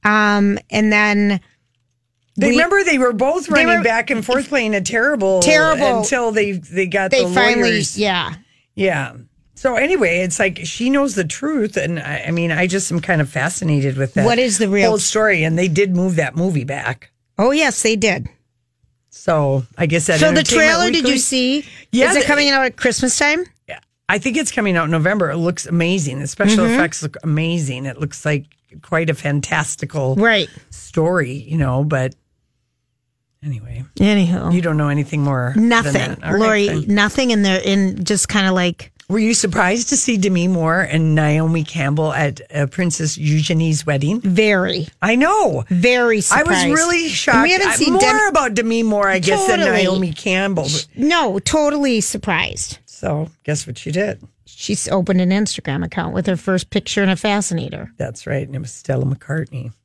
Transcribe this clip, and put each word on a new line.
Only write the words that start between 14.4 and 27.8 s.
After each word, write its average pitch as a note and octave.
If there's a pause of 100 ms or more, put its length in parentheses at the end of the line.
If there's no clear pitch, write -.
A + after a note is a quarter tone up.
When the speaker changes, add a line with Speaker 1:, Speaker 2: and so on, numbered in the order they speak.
Speaker 1:
the A3
real G3+
Speaker 2:
whole A3
story. G3+
And D#3+
they F#3
did F#3
move F3+
that C#3
movie E3
back. C3 (260)
Speaker 1:
Oh, A#3
yes, D4
they A3+
did. F#3 (840)
Speaker 2:
So C#3 (140)
I F3
guess D#3+
that E3
Speaker 1:
So D#4
the D4+
Speaker 2:
Entertainment D#4
Speaker 1:
trailer, E4+
did E4+
you D#4+
Speaker 2:
Weekly C4
Speaker 1:
see? C4 (260)
Speaker 2:
Yeah, C4+
Speaker 1:
Is F4+
it C#4+
Speaker 2:
the -
Speaker 1:
coming D4
out C4+
at B3+
Christmas B3
time? D4+ (220)
Speaker 2:
Yeah. - (300)
I G#3
think A#3+
it's D4+
coming G3+
out E3
in D#3
November. E3
It D3+
looks F3
amazing. E3+
The C#3
special G#3
Speaker 1:
Mm-hmm. A3+
Speaker 2:
effects E3+
look D3+
amazing. D3+